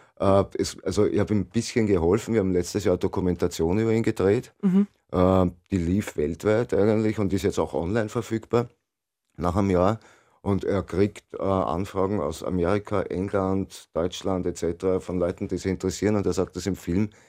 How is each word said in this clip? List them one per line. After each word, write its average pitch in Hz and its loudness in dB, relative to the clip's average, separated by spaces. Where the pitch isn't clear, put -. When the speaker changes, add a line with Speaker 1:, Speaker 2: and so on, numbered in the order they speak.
Speaker 1:
äh, 98 4
es, - -4
also 101 0
ich 90 0
hab 101 0
ihm 104 2
ein 92 -2
bisschen 113 -2
geholfen. 98 2
Wir 110 4
haben 95 0
letztes 90 0
Jahr 92 4
Dokumentation 90 0
über 113 2
ihn 113 2
gedreht. 110 0
Speaker 2:
Mhm. 196 2
Speaker 1:
Äh, 92 6
die 98 0
lief 92 -2
weltweit 98 0
eigentlich 107 2
und 98 0
ist 95 -2
jetzt 95 0
auch 78 -2
online 87 -2
verfügbar 117 -2
nach 87 0
einem 98 2
Jahr. 95 2
Und 98 -2
er 95 -2
kriegt, 98 -2
äh, - -8
Anfragen 95 -2
aus 76 -6
Amerika, 92 0
England, 95 -4
Deutschland 92 -2
et 85 -4
cetera 90 -2
von 92 -6
Leuten, 90 -4
die 92 -4
sich 95 -4
interessieren. 95 -2
Und 101 0
er 92 2
sagt 87 -2
das 90 -6
im 92 -2
Film 98 -2